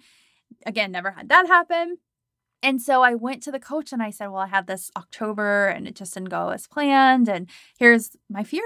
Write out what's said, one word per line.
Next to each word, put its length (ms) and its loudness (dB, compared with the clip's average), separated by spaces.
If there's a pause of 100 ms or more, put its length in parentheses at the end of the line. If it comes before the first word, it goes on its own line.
(640)
again, 260 -4
never 200 -6
had 180 -18
that 180 6
happen. 500 0 (640)
And 180 0
so 220 4
I 100 6
went 300 -8
to 80 -12
the 80 -8
coach 340 -10
and 80 -4
I 80 -4
said, 180 -10
"Well, 140 -6
I 60 -4
had 180 -2
this 320 -8
October 720 -2
and 200 -4
it 80 -14
just 200 -16
didn't 140 -10
go 200 -4
as 160 -8
planned. 640 2
And 180 -6 (300)
here's 400 4 (100)
my 160 -8
fear 220 -6